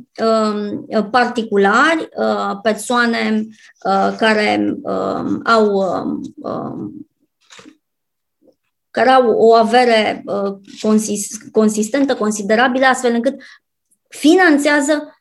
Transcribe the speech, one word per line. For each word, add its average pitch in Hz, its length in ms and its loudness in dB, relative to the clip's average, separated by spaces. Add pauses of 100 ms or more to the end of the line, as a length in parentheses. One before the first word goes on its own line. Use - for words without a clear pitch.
(220)
um, 208 880 -2
particulari, 240 1080 0
uh, 202 440 -4
persoane, 220 840 -2 (400)
uh, 196 320 0
care, 214 640 0
um, - 640 -4
au, 220 300 2
um, 190 480 -4 (140)
um, - 720 -10 (1800)
care 233 180 2
au 254 220 4
o 226 220 4
avere, 226 720 2
uh, 202 280 -6 (280)
consis-, 214 560 -2 (140)
consistentă, 220 640 0
considerabilă, 220 720 0
astfel 254 280 2
încât 240 220 0 (720)
finanțează 294 1120 2